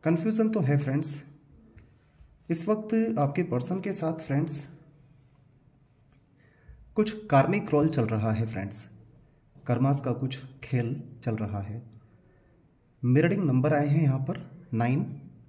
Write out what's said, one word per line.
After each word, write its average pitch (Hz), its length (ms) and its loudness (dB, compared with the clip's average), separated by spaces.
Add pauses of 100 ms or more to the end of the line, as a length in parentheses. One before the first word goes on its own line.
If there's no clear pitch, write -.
Confusion 220 460 2
तो 220 100 0
है 143 180 4
friends। - 460 -2 (1300)
इस 170 180 -2
वक्त 226 520 0
आपके 170 240 2
person 180 380 -2
के 196 120 -4
साथ 160 200 -2
friends 156 540 -2 (2250)
कुछ - 300 0
karmic 156 440 4
role 151 200 4
चल 131 160 0
रहा 110 260 0
है 113 140 0
friends, - 420 -8 (800)
Karmas 135 320 2
का 127 140 -2
कुछ - 320 -6 (180)
खेल 120 400 -2 (200)
चल 110 120 -2
रहा 101 260 -4
है। 104 220 -10 (1200)
Mirroring 170 380 4
number 135 300 2
आए 147 140 2
हैं 160 160 2
यहाँ 135 160 2
पर - 540 -8
नाइन 123 480 -2 (280)